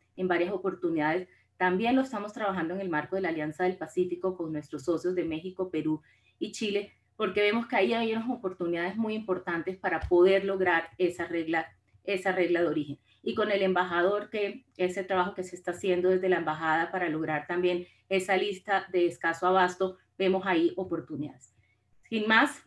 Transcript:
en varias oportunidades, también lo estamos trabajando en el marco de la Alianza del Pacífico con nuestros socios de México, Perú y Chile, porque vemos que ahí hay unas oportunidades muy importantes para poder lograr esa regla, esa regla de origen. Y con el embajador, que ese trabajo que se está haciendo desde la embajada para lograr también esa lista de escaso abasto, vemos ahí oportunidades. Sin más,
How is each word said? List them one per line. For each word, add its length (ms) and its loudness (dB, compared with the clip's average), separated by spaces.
en 120 -2
varias 240 2
oportunidades, 760 0
también 380 2
lo 60 4
estamos 320 -6
trabajando 400 -2
en 80 -6
el 80 -4
marco 260 -2
de 60 0
la 80 0
Alianza 340 -4
del 140 0
Pacífico 580 -2
con 160 -6
nuestros 320 -8
socios 300 0
de 100 0
México, 460 -6
Perú 320 -2
y 140 -6
Chile, 400 -4
porque 260 -2
vemos 260 2
que 80 -4
ahí 180 4
hay 200 0
unas 140 -4
oportunidades 680 -4
muy 160 -2
importantes 640 -4
para 220 -2
poder 460 6
lograr 520 0
esa 280 0
regla, 420 -2
esa 280 -2
regla 300 2
de 60 2
origen. 320 -4
Y 140 -4
con 160 0
el 100 2
embajador, 680 2
que 340 -4
ese 260 -2
trabajo 320 0
que 80 -6
se 120 -12
está 160 -8
haciendo 380 2
desde 200 2
la 80 4
embajada 540 0
para 160 -2
lograr 380 -2
también 400 0
esa 260 2
lista 560 -2
de 140 4
escaso 400 -2
abasto, 520 2
vemos 300 2
ahí 280 2
oportunidades. 760 -8
Sin 180 -2
más, 400 2